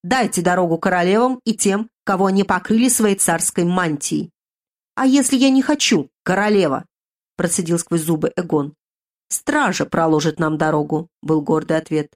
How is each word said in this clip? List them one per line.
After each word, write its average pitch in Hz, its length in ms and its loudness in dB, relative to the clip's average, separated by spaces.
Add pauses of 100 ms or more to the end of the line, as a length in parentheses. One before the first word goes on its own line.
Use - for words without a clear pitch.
Дайте 196 380 -2
дорогу 175 360 2
королевам 196 680 0
и 226 80 -2
тем, 208 360 -2 (140)
кого 196 220 0
они 196 180 2
покрыли 214 460 0
своей 208 260 2
царской 170 480 -2
мантией!" 170 680 -2 (640)
"А 269 100 -2
если 269 320 2
я 269 120 4
не 262 120 4
хочу, 247 480 0 (140)
королева?" — 190 640 0 (520)
процедил 170 420 -2
сквозь 165 220 -2
зубы 156 340 -2
Эгон. 156 380 -2 (560)
"Стража 269 560 -2
проложит 156 540 0
нам 156 180 -2
дорогу", — 156 500 -2 (140)
был 156 200 0
гордый 156 360 -2
ответ. 156 380 -4